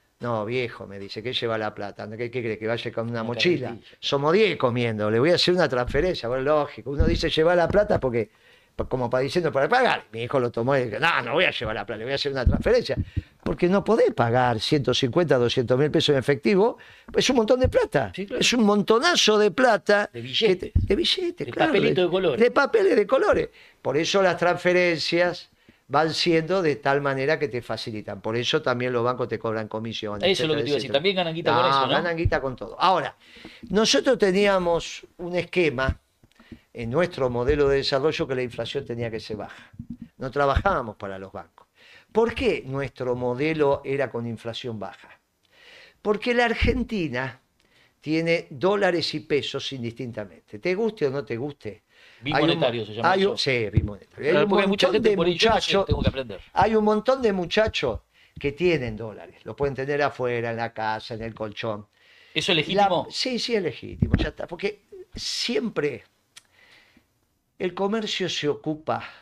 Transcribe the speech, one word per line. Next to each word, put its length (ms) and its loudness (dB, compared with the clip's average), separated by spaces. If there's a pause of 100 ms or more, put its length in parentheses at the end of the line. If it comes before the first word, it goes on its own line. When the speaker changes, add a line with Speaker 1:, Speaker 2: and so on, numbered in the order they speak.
(200)
Speaker 1:
"No, 260 -2
viejo", 400 -6
me 120 -14
dice, 240 -12
"¿qué 120 -6
lleva 240 -2
la 160 -4
plata? 420 -12
¿Qué, 140 -6
qué 120 -6
crees, 160 -4
que 80 -6
vaya 260 -4
con 180 -4
una 100 -4
Speaker 2:
Una 40 -4
Speaker 1:
mochila? 440 0
Speaker 2:
carretilla. 320 -16
Speaker 1:
Somos 320 0
diez 240 4
comiendo, 540 0
le 80 2
voy 140 4
a 20 4
hacer 180 2
una 160 2
transferencia". 640 -2
Bueno, 140 -2
lógico, 480 -2
uno 140 2
dice, 220 0
"Lleva 260 4
la 140 4
plata", 320 2
porque, 300 -2 (440)
pa-, 140 -6
como 220 -2
pa-, 100 2
diciendo, 320 0
"Para 160 2
pagar". 440 2
Mi 100 -8
hijo 180 0
lo 100 0
tomó 260 0
y 80 2
dijo, 140 -6
"No, 240 2
no 120 -6
voy 100 2
a 60 2
llevar 240 -4
la 100 -6
plata, 140 -8
le 60 -8
voy 80 -4
a 20 -2
hacer 180 -2
una 140 0
transferencia". 500 2 (480)
Porque 240 0
no 160 2
podés 300 4
pagar 440 2
ciento 360 0
cincuenta, 440 2
doscientos 400 2
mil 120 2
pesos 240 2
en 40 2
efectivo, 600 2 (360)
es 160 2
un 60 2
montón 240 4
de 80 4
plata. 480 0
Speaker 2:
Sí, 100 -8
claro. 140 -4
Speaker 1:
Es 140 2
un 100 4
montonazo 760 4
de 140 4
plata. 600 2
Speaker 2:
De 80 -10
billetes. 520 0
Speaker 1:
Que, 80 2
de 160 2
billetes, 500 -2
Speaker 2:
De 60 -8
Speaker 1:
claro, 200 0
Speaker 2:
papelito 300 2
de 80 2
colores. 300 2
Speaker 1:
de 100 6
papeles 460 4
de 100 4
colores. 420 2 (340)
Por 140 0
eso 260 2
las 140 4
transferencias 1120 0 (380)
van 240 2
siendo 500 0
de 120 2
tal 260 0
manera 380 0
que 80 -4
te 160 -6
facilitan. 580 -8
Por 160 -4
eso 240 0
también 320 -2
los 120 0
bancos 240 -2
te 100 -4
cobran 300 -4
comisiones, 600 -6
Speaker 2:
Eso 140 0
es 60 0
lo 80 0
que 80 -2
te 60 -6
iba 40 0
a 80 0
decir. 80 -8
Speaker 1:
etcétera, 80 2
etcétera. 0 -
Speaker 2:
También 180 0
ganan 200 -2
guita 180 0
con 80 4
Speaker 1:
No, 80 2
Speaker 2:
eso, 160 4
¿no? 60 0
Speaker 1:
ganan 240 0
guita 240 0
con 160 -6
todo. 240 -12
Ahora, 360 2 (540)
nosotros 480 2
teníamos 880 2 (120)
un 180 -6
esquema 640 0 (720)
en 180 -8
nuestro 400 0
modelo 380 2
de 80 4
desarrollo 500 0
que 80 -4
la 80 -2
inflación 420 -6
tenía 280 -6
que 80 -6
ser 160 -10
baja. 340 -14 (480)
No 140 -6
trabajábamos 640 0
para 240 -10
los 100 -14
bancos. 380 -18 (420)
¿Por 240 0
qué 320 -2
nuestro 480 -4
modelo 720 0
era 260 -2
con 160 -6
inflación 540 -8
baja? 400 -16 (840)
Porque 320 0
la 120 4
Argentina 960 0 (600)
tiene 500 0
dólares 640 0
y 60 -6
pesos 520 -2
indistintamente. 840 -10
Te 160 -2
guste 320 -2
o 40 0
no 140 -4
te 120 -6
guste. 460 -10 (420)
Hay 80 -4
un 160 4
Speaker 2:
Bimonetario 380 0
se 80 -12
llama 180 2
Speaker 1:
hay 140 4
un 80 0
Speaker 2:
eso. 40 -12
Speaker 1:
sí, 320 0
bimonetario. 560 -4
Hay 40 2
Speaker 2:
Claro, 160 4
Speaker 1:
un 40 2
Speaker 2:
porque 160 4
mucha 200 2
Speaker 1:
montón 80 2
Speaker 2:
gente 160 4
Speaker 1:
de 60 2
Speaker 2:
por 100 2
ahí, 100 2
yo 140 4
no 40 4
sé, 60 2
Speaker 1:
muchachos, 260 0
Speaker 2:
tengo 160 0
que 60 2
aprender. 320 -6 (140)
Speaker 1:
hay 200 4
un 100 4
montón 380 2
de 100 2
muchachos 680 0 (400)
que 120 -2
tienen 440 2
dólares. 480 -14
Los 120 -10
pueden 180 0
tener 280 -2
afuera, 480 -2
en 60 -4
la 160 -6
casa, 420 -6
en 80 -10
el 120 -10
colchón. 520 -8 (460)
Speaker 2:
¿Eso 200 0
es 40 2
Speaker 1:
La 60 2
Speaker 2:
legítimo? 480 0
Speaker 1:
Sí, 280 -4
sí, 160 -4
es 80 0
legítimo, 540 -4
ya 120 0
está. 180 -12
Porque 380 -8 (300)
siempre 920 -4 (1500)
el 160 -4
comercio 540 -2
se 200 -4
ocupa 540 -4 (200)